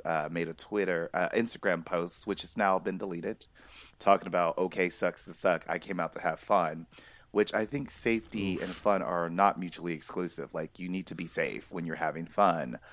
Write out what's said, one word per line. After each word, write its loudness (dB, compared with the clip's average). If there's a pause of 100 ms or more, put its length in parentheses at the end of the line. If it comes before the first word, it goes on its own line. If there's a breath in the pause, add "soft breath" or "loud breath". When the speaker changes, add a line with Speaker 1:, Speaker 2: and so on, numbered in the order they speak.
Speaker 1:
uh, 0
made -2
a -8
Twitter, 0
uh, 2
Instagram 0
post, -2
which -2
has -10
now 4
been -4
deleted, -6 (500 loud breath)
talking 6
about, 2
"Okay, 2
sucks -2
to -12
suck. 2
I -2
came -4
out -2
to -8
have -2
fun," 2 (460 loud breath)
which 4
I 2
think -6
safety 0
Speaker 2:
Oof. -2
Speaker 1:
and -4
fun 4
are 0
not 4
mutually -6
exclusive. -6
Like, -6
you -6
need -4
to -8
be -6
safe -4
when -4
you're -4
having -2
fun. 2 (160 loud breath)